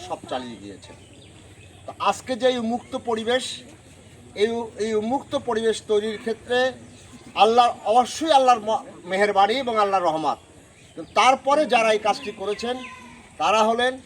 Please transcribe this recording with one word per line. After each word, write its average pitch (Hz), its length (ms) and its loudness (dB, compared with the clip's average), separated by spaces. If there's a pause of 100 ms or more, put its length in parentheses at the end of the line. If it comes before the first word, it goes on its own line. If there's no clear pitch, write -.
সব 160 100 -8 (120)
চালিয়ে 127 320 -8
গিয়েছে। 98 300 -18 (960)
তো - 120 -14
আজকে 202 380 -2
যে 247 120 -2
এই 254 100 0
উন্মুক্ত 233 380 -6
পরিবেশ, 233 480 -4 (920)
এই, 208 160 0 (280)
এই 220 160 -4
উন্মুক্ত 226 420 -4
পরিবেশ 226 400 -2 (120)
তৈরির 214 300 -2
ক্ষেত্রে 226 400 -4 (760)
আল্লাহ, 226 320 6 (180)
অবশ্যই 247 480 2
আল্লাহর 254 280 6
ম-, 208 240 -2 (200)
মেহেরবানি 202 500 2
এবং 240 240 -2
আল্লাহর 196 300 2
রহমত। 156 300 -2 (560)
কিন্তু 160 200 -14
তারপরে 262 520 4
যারা 226 260 2
এই 214 60 2
কাজটি 208 340 -2
করেছেন 208 440 -6 (640)
তারা 196 240 2
হলেন 240 300 2 (140)